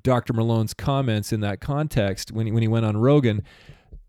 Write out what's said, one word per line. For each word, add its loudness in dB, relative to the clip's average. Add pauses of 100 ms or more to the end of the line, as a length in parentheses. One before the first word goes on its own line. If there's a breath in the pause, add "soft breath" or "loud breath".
Doctor 0
Malone's 0
comments -2
in 0
that -4
context -2
when -2
he, -4
when 2
he 2
went 0
on 0
Rogan. 4 (640 soft breath)